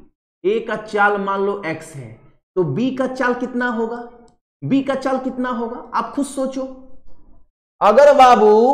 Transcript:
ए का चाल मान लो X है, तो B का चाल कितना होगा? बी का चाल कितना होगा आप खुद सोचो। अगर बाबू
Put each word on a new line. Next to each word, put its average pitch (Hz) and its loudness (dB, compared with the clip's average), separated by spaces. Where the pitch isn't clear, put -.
ए 214 0
का 220 -8
चाल 208 0
मान 196 -6
लो 202 -4
X 160 -10
है, 120 -16
तो 185 0
B 202 -2
का 262 -4
चाल 247 -4
कितना 247 -6
होगा? 233 -8
बी 214 -2
का 262 -4
चाल 262 -4
कितना 247 -8
होगा 226 -8
आप 233 -6
खुद 285 -4
सोचो। 262 -8
अगर 269 6
बाबू 240 8